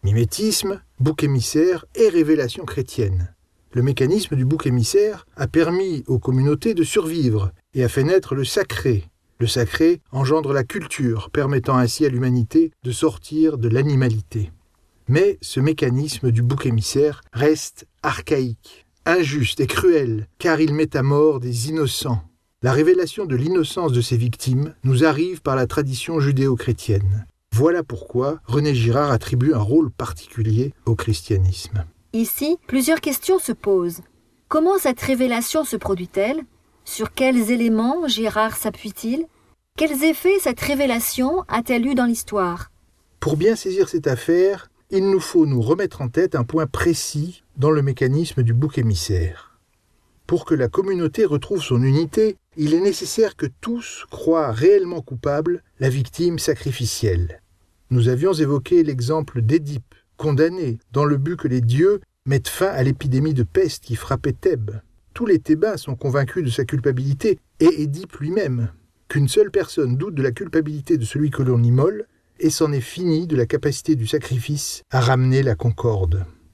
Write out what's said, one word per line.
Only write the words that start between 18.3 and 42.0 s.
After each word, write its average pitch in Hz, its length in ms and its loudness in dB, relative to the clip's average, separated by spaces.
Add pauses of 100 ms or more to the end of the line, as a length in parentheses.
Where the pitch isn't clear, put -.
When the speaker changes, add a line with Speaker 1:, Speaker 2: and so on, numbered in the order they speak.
Speaker 1:
injuste 151 540 0
et 131 80 2
cruel, 131 600 2 (100)
car 160 240 2
il 151 140 2
met 156 200 -2
à 139 80 0
mort 143 380 4
des 123 280 -6
innocents. 139 520 -2 (400)
La 127 120 0
révélation 180 520 2
de 135 120 -2
l'innocence 160 560 0
de 120 80 2
ses 117 160 -2
victimes 127 680 -2
nous 131 220 4
arrive 160 360 0
par 135 140 -2
la 127 100 0
tradition 143 540 -4
judéo-chrétienne. 117 1040 0 (300)
Voilà 165 280 4
pourquoi 139 600 -4
René 147 320 0
Girard 123 360 2
attribue 127 420 0
un 117 60 0
rôle 123 300 2
particulier 113 840 -4 (120)
au 117 80 2
christianisme. 95 920 -2 (260)
Speaker 2:
Ici, 277 460 -2 (100)
plusieurs 269 320 2
questions 339 400 0
se - 140 -6
posent. 175 480 -2 (480)
Comment 339 280 2
cette 262 220 -2
révélation 254 640 0
se 226 140 -6
produit-elle ? 196 640 -4 (420)
Sur - 300 -8
quels 247 360 2
éléments 240 600 2
Girard 214 480 0
s'appuie-t-il ? 226 680 -6 (500)
Quels 294 260 0
effets 349 380 2
cette 247 180 -4
révélation 269 880 -2
a-t-elle 240 400 -2
eu 277 80 0
dans 247 120 2